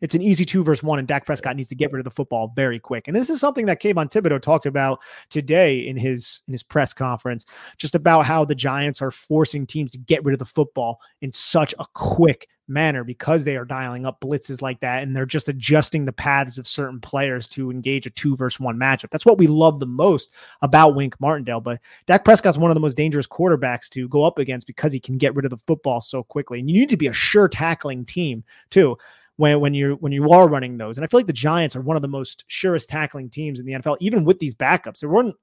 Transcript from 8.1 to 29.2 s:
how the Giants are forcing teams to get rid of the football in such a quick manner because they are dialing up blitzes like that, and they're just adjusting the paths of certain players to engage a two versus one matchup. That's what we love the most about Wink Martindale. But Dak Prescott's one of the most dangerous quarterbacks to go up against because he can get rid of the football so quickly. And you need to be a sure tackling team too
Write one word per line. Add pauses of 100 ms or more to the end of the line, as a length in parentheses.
how
the
Giants
are
forcing
teams
to
get
rid
of
the
football (220)
in
such
a
quick (220)
manner
because
they
are
dialing
up
blitzes
like
that,
and
they're
just
adjusting
the
paths
of
certain
players
to
engage
a
two
versus
one
matchup.
That's
what
we
love
the
most (300)
about
Wink
Martindale.
But (280)
Dak
Prescott's
one
of
the
most
dangerous
quarterbacks
to
go
up
against
because
he
can
get
rid
of
the
football
so
quickly.
And
you
need
to
be
a
sure
tackling
team (260)
too (420)